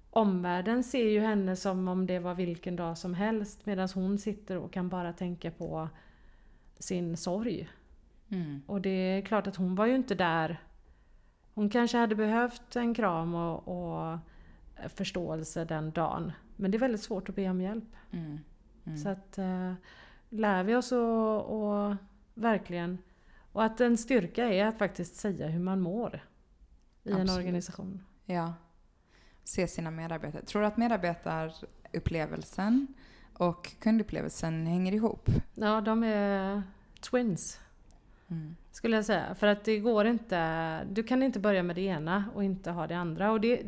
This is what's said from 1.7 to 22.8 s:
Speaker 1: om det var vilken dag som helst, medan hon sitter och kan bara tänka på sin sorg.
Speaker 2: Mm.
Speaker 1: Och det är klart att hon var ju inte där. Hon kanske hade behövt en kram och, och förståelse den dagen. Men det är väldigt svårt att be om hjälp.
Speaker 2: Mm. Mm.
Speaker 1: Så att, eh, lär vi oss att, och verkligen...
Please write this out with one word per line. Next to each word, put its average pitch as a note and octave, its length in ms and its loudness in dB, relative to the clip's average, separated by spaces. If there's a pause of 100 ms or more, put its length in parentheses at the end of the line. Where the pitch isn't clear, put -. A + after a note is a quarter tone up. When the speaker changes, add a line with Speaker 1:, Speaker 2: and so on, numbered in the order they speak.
Speaker 1:
om F#3 180 2
det F3+ 120 -2
var F3+ 160 -4
vilken F3 420 -4
dag E3 220 -4
som F3+ 160 -6
helst, G#3 520 -2
medan F#3+ 280 0
hon G3 240 0
sitter G3+ 400 -6
och - 140 -8
kan F3+ 160 -2
bara F3 240 -4
tänka F3 380 -6
på D#3+ 380 -6 (880)
sin F3 380 -2
sorg. F#3+ 520 -2 (600)
Speaker 2:
Mm. D#3 380 -4
Speaker 1:
Och G3+ 140 -2
det F#3+ 100 -2
är F#3+ 320 0
klart G3 240 0
att F#3+ 100 -6
hon F3+ 180 0
var G#3 120 4
ju B3 80 6
inte B3+ 200 0
där. E3 460 2 (920)
Hon G#3 160 2
kanske A#3+ 280 4
hade A3+ 160 4
behövt A3 600 0
en A#3 180 2
kram E3+ 400 2
och, E3+ 340 -2
och E3 500 -4 (760)
förståelse E3 720 -4
den D#3 260 -4
dagen. D#3+ 420 -2 (240)
Men G3 140 0
det G#3 60 2
är A3+ 40 -4
väldigt A#3 220 2
svårt F#3+ 260 -6
att F#3 60 -8
be F#3+ 160 -2
om F#3 100 0
hjälp. G#3+ 360 -6 (160)
Speaker 2:
Mm. D#3 260 -8 (460)
Mm. D#3 140 -8
Speaker 1:
Så D3+ 100 -4
att, F#3+ 300 -8
eh, F#3 340 -2 (560)
lär G#3 360 2
vi A3 100 2
oss B3 180 0
att, A3+ 540 2
och G#3 480 0 (400)
verkligen... F3+ 640 0 (540)